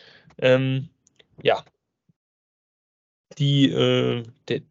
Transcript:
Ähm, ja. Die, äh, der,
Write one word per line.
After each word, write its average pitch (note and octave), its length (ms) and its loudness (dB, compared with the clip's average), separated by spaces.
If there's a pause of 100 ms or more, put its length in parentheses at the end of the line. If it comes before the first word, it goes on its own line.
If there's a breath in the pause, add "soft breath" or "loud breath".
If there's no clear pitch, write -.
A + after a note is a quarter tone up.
(380 loud breath)
Ähm, C3 520 0 (520)
ja. G#2+ 220 0 (1700)
Die, C#3+ 320 2
äh, B2+ 540 0 (260)
der, A#2 100 -4 (120)